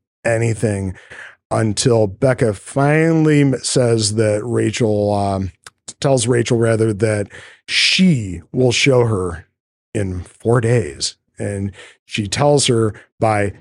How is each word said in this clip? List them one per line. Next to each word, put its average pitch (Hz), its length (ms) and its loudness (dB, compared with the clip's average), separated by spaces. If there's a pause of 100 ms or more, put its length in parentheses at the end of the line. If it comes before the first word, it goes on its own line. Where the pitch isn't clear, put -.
(260)
anything 110 720 -2 (540)
until 110 560 0
Becca 117 460 0
finally 151 880 2
m-, 135 200 2
says 117 540 0
that 107 300 0
Rachel, 107 680 0
um, 98 380 -2 (480)
tells 131 280 0
Rachel, 120 300 0
rather, 113 360 2
that 104 340 -2 (400)
she 113 720 0 (120)
will 127 180 2
show 123 320 2
her 90 440 -2 (460)
in 92 280 -4
four 120 400 0
days. 107 540 -2 (220)
And 101 360 -6 (320)
she 107 220 -6
tells 143 400 2
her 113 260 2 (260)
by 104 420 0